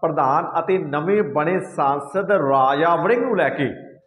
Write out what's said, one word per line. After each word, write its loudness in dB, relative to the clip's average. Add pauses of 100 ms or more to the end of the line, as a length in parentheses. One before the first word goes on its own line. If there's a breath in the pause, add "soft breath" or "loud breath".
ਪ੍ਰਧਾਨ 0
ਅਤੇ 0
ਨਵੇਂ -2
ਬਣੇ 0
ਸਾਂਸਦ -2
ਰਾਜਾ 4
ਵੜਿੰਗ 2
ਨੂੰ 0
ਲੈ 2
ਕੇ। -2 (380)